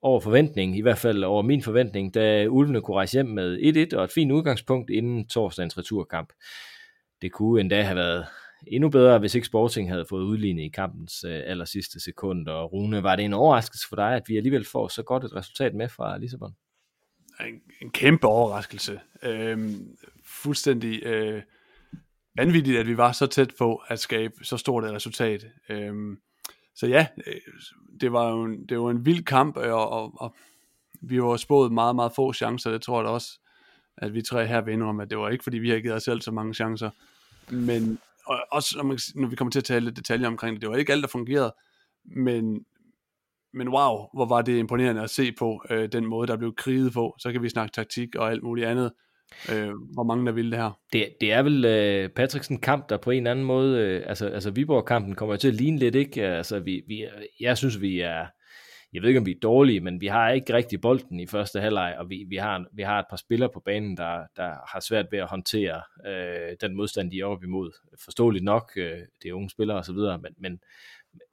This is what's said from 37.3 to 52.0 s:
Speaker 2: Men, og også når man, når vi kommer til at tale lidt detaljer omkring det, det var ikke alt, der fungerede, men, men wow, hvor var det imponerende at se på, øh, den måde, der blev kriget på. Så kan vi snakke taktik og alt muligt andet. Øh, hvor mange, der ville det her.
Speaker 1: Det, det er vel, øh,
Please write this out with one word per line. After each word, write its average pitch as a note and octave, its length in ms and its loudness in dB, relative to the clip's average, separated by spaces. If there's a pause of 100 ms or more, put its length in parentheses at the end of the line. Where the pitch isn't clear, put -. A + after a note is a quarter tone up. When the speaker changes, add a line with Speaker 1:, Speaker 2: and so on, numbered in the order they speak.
Speaker 2:
Men, A#2 480 0 (280)
og B2+ 120 -2 (120)
også C#3+ 260 -2
når C#3+ 80 -6
man, C3+ 140 -2 (160)
når C3+ 140 -2
vi B2 80 -6
kommer B2 160 -2
til C#3 60 2
at C3 60 -2
tale A#2+ 200 0
lidt A#2 120 -6
detaljer A#2+ 320 -2
omkring A2+ 260 -4
det, G#2+ 80 -10
det A2 80 -6
var A2+ 60 -2
ikke C#3+ 160 2
alt, C#3+ 100 2
der C3+ 60 -4
fungerede, B2 460 0 (500)
men, A#2 600 -2 (880)
men B2+ 160 -6
wow, B2+ 460 2
hvor C3 120 0
var A#2+ 160 4
det A#2+ 160 2
imponerende A#2 440 2
at A2 80 -6
se B2+ 220 0
på, A2+ 380 -4
øh, A2 220 0
den A#2 140 0
måde, A2+ 200 -2
der A#2 100 -2
blev A2+ 180 -4
kriget C3 380 0
på. A#2 260 -2
Så B2 140 -6
kan A#2+ 100 -2
vi A#2+ 60 -2
snakke G#2+ 240 -4
taktik A#2+ 420 -6
og A2+ 160 0
alt A2+ 120 -4
muligt A#2 240 -4
andet. A#2+ 260 0 (600)
Øh, G#2+ 180 -2 (240)
hvor A#2+ 80 -4
mange, A#2 240 0
der A#2 60 0
ville A#2 180 -2
det A#2 80 -2
her. A2 220 -4 (120)
Speaker 1:
Det, G#2 160 2 (120)
det G#2+ 120 2
er B2 100 6
vel, C#3 220 4
øh, G#2 440 4